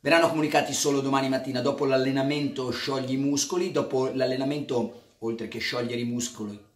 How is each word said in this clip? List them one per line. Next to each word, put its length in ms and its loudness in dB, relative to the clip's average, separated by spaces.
verranno 260 6
comunicati 460 2
solo 260 2
domani 300 2
mattina, 320 -2
dopo 240 0
l'allenamento 840 0
sciogli 440 -4
i 40 0
muscoli, 540 0
dopo 420 0
l'allenamento, 920 -2
oltre 280 -4
che 120 -8
sciogliere 420 -2
i 40 -2
muscoli 560 -6